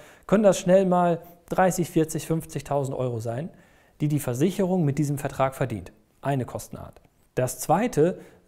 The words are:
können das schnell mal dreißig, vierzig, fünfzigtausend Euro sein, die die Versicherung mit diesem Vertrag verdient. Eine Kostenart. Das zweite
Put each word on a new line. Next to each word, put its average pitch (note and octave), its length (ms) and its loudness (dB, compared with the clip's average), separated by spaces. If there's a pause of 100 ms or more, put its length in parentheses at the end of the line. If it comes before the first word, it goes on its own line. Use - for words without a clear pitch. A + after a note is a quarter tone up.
(260)
können G#3+ 160 4
das F#3+ 160 6
schnell F#3+ 260 6
mal F3 360 2 (280)
dreißig, F3+ 400 2
vierzig, D#3 380 -2
fünfzigtausend C#3+ 720 -4
Euro A#2+ 220 -4
sein, A#2 280 -6 (540)
die D3+ 60 2
die D3 100 2
Versicherung F3+ 640 0
mit C#3 140 0
diesem C#3+ 180 -2
Vertrag C3+ 380 -2
verdient. A2+ 380 -6 (280)
Eine C3+ 240 -2
Kostenart. - 560 -14 (360)
Das B2 240 -2
zweite F3+ 580 2 (300)